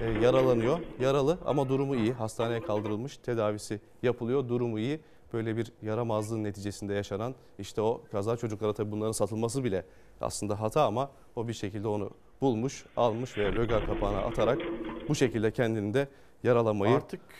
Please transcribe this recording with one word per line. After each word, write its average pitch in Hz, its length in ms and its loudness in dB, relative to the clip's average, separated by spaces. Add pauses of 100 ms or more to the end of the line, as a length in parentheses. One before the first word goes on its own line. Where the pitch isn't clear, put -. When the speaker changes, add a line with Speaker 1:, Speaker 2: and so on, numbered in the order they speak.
Speaker 1:
e, 113 80 -2 (140)
yaralanıyor. 127 560 4 (200)
Yaralı 135 460 4
ama 135 240 2
durumu 139 260 0
iyi. 117 180 2
Hastaneye 113 480 -2
kaldırılmış, 107 560 -4
tedavisi 107 640 -2 (240)
yapılıyor. 123 460 0
Durumu 120 300 0
iyi. 139 200 -2 (340)
Böyle 113 240 -2
bir 113 140 -4 (100)
yaramazlığın 107 640 -2
neticesinde 101 500 -6
yaşanan 101 420 -4 (240)
işte 101 220 -6
o 110 200 0 (100)
kaza. 110 260 0
Çocuklara 107 360 -2
tabii 107 180 -2
bunların 107 200 -2
satılması 113 520 0
bile 95 220 0 (360)
aslında 104 400 -4
hata 110 240 2
ama 120 260 -2 (240)
o 117 120 -4
bir 117 60 -6
şekilde 107 340 -6
onu 104 240 -2 (300)
bulmuş, 131 440 0 (120)
almış 120 400 2
ve 101 140 2
rögar 107 340 2
kapağına 101 320 0
atarak 117 420 2 (500)
bu 147 60 2
şekilde 110 360 2
kendini 110 420 0
de 139 140 2 (360)
yaralamayı 113 520 4
Speaker 2:
Artık 147 260 -4 (180)